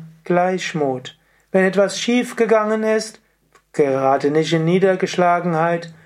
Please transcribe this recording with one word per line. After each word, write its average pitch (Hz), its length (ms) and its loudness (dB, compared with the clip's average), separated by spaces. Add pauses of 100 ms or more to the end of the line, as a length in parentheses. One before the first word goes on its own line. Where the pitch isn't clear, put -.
(240)
Gleichmut. 175 920 -2 (360)
Wenn 190 120 2
etwas 190 360 0
schief 240 380 -2
gegangen 220 440 2
ist, 220 400 -2 (520)
gerate 135 580 0
nicht 156 200 0
in 165 140 0
Niedergeschlagenheit, 175 1300 0 (120)